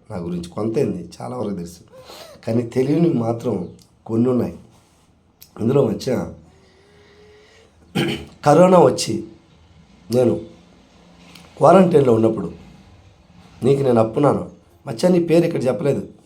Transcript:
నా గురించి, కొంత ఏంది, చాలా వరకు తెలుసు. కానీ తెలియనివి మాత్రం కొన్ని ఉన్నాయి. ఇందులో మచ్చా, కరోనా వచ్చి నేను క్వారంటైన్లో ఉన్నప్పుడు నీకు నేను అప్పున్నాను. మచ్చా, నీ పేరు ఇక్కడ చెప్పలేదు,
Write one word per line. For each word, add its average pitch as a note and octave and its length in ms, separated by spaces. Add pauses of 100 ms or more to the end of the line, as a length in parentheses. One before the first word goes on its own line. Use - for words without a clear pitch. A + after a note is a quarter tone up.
(100)
నా G2+ 160
గురించి, F2 300
కొంత A2 260
ఏంది, F#2 200 (140)
చాలా B2 240
వరకు G2+ 200
తెలుసు. E2 200 (640)
కానీ A#2+ 180 (140)
తెలియనివి C#3+ 480
మాత్రం A#2 320 (540)
కొన్ని A#2 240
ఉన్నాయి. F#2 200 (1080)
ఇందులో C3 260
మచ్చా, G#2+ 300 (2250)
కరోనా F3 340 (100)
వచ్చి - 260 (1040)
నేను A2 180 (1200)
క్వారంటైన్లో D3+ 640
ఉన్నప్పుడు A2 320 (1120)
నీకు C#3 220
నేను A#2 160
అప్పున్నాను. A2 420 (400)
మచ్చా, C#3+ 300
నీ E3+ 60 (100)
పేరు E3 180
ఇక్కడ B2 200
చెప్పలేదు, B2+ 340 (220)